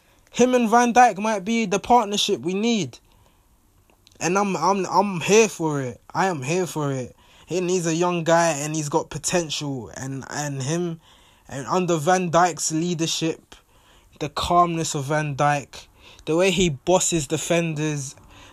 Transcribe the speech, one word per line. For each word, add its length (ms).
him 240
and 140
Van 240
Dijk 240
might 260
be 220
the 140
partnership 600
we 140
need. 440
And 160
I'm, 180
I'm, 300
I'm 340
here 300
for 320
it. 180
I 140
am 160
here 220
for 280
it. 200
He 140
needs 280
a 60
young 300
guy, 280
and 240
he's 120
got 220
potential. 880
And, 320
and 340
him, 380
and 180
under 300
Van 340
Dijk's 400
leadership, 840
the 80
calmness 680
of 100
Van 300
Dijk, 520
the 120
way 140
he 180
bosses 580
defenders, 880